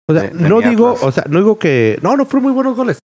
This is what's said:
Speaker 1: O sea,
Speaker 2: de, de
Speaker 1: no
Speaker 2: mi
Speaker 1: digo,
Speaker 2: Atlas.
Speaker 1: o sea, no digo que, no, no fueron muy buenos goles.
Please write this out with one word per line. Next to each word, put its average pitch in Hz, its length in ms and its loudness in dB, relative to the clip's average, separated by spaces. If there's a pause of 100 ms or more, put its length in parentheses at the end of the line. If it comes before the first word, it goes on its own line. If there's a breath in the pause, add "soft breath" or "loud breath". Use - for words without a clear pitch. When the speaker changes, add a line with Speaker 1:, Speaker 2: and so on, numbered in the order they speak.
Speaker 1:
O 156 60 0
sea, 160 100 2
Speaker 2:
de, 98 60 -6
de 165 200 -2
Speaker 1:
no 214 100 4
Speaker 2:
mi 226 100 0
Speaker 1:
digo, 233 220 2
Speaker 2:
Atlas. - 120 -4
Speaker 1:
o 135 80 0
sea, - 160 -4
no 151 120 0
digo 214 180 2
que, 120 460 0
no, 240 120 0
no 269 100 0
fueron 269 180 -2
muy 269 100 0
buenos 262 240 -2
goles. 240 220 -4 (160)